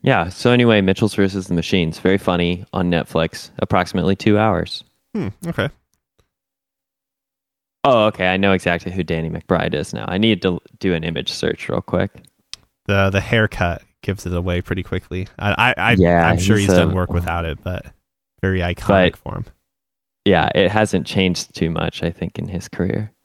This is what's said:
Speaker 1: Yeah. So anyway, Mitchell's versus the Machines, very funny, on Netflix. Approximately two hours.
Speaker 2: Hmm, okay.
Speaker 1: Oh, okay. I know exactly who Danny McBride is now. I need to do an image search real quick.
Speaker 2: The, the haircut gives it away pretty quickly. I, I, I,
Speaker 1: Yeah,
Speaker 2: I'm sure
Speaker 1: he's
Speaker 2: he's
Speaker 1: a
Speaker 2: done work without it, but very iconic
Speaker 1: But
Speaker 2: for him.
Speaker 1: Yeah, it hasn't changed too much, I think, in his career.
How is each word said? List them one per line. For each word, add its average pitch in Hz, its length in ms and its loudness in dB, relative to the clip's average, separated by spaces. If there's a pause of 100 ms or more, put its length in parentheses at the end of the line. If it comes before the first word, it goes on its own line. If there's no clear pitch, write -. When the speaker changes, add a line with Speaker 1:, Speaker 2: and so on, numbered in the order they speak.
Speaker 1:
Yeah. 95 260 2
So 120 240 0
anyway, 117 300 6
Mitchell's 95 320 2
versus 98 340 0
the 90 60 -2
Machines, 85 440 0
very 95 200 2
funny, 87 540 0
on 90 180 0
Netflix. - 680 -2
Approximately 92 560 0
two 104 240 2
hours. 95 460 -2 (300)
Speaker 2:
Hmm, 190 140 -4 (200)
okay. 160 200 -4 (2250)
Speaker 1:
Oh, 117 240 6
okay. 92 220 0
I 92 80 2
know 98 160 4
exactly 87 400 0
who 92 100 -4
Danny 82 280 -4
McBride 82 440 -2
is - 180 -4
now. - 140 -8
I 92 100 -4
need 104 260 2
to 90 180 0 (180)
do 92 160 0
an 82 80 -4
image 80 300 -6
search - 360 -6
real - 140 -2
quick. 92 300 -4 (760)
Speaker 2:
The, 98 240 2
the 98 100 0
haircut 95 600 -2 (200)
gives - 240 -6
it 87 60 -4
away 90 300 -2
pretty 90 220 -6
quickly. 92 420 -8 (140)
I, 104 120 -2
I, 123 240 2
I, 110 180 0
Speaker 1:
Yeah, 87 340 4
Speaker 2:
I'm 82 100 2
sure 101 180 2
Speaker 1:
he's 98 120 2
Speaker 2:
he's 90 100 6
Speaker 1:
a 87 40 6
Speaker 2:
done 87 120 0
work 90 180 -4
without 85 320 -4
it, 80 200 -6
but 90 200 -8 (560)
very 95 200 0
iconic 87 260 -4 (260)
Speaker 1:
But - 40 -16
Speaker 2:
for - 180 -12
him. - 120 -10 (800)
Speaker 1:
Yeah, 87 300 4
it 92 160 4
hasn't 104 360 0
changed 92 480 -2
too 82 160 -2
much, 82 320 -4
I 85 80 -2
think, - 280 -8
in 92 100 -8
his 92 200 -10
career. 107 440 -4 (120)